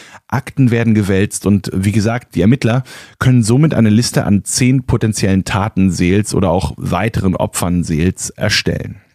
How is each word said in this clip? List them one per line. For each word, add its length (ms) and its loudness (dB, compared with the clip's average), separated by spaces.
Akten 440 0
werden 220 2
gewälzt 520 0
und 280 0
wie 180 0
gesagt, 440 -2
die 60 0
Ermittler 420 2
können 240 4
somit 300 2
eine 160 4
Liste 360 2
an 200 2
zehn 400 0
potenziellen 580 0
Taten 480 0
Seels 420 0
oder 160 0
auch 280 -2
weiteren 580 -2
Opfern 480 -2
Seels 480 -2
erstellen. 680 -4